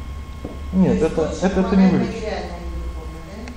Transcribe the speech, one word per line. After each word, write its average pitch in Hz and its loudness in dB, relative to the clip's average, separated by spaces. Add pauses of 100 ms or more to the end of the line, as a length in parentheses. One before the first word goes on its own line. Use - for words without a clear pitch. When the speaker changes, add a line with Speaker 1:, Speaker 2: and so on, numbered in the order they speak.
(760)
Speaker 1:
Нет, 175 6
Speaker 2:
То 151 2
есть 160 0
Speaker 1:
это, 160 2
Speaker 2:
лучше 151 0
Speaker 1:
это, 196 2
это 190 2
не 190 8
Speaker 2:
помогать 170 4
Speaker 1:
вылечить. 120 2
Speaker 2:
материально, 202 -6
а - -10
не - -6
духовно, 160 -8 (380)